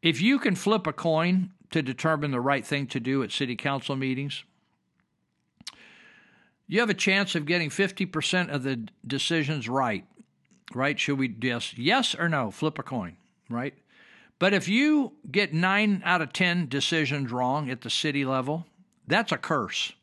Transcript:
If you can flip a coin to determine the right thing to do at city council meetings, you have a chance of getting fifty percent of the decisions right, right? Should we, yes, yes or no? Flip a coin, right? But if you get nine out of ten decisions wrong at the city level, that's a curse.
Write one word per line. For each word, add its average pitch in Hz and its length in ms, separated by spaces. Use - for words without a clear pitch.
If 156 220
you 262 160
can 202 160
flip 196 320
a 156 60
coin 175 580
to 160 120
determine 147 480
the 127 100
right 135 240
thing 143 240
to 135 120
do 131 220
at 104 80
city 120 260
council 139 380
meetings, 135 500
you 202 140
have 233 80
a 202 60
chance 190 400
of 151 120
getting 170 220
fifty 190 380
percent 180 440
of 143 120
the 127 260
decisions 139 640
right, 123 360
right? 139 260
Should 143 200
we, 131 240
yes, 120 340
yes 208 380
or 170 140
no? 131 220
Flip - 280
a 135 40
coin, 92 340
right? 120 240
But 196 160
if 180 140
you 277 440
get 170 220
nine 190 520
out 175 180
of 143 100
ten 175 360
decisions 139 640
wrong 127 400
at 123 120
the 117 80
city 143 340
level, 135 420
that's 196 260
a 143 40
curse. - 560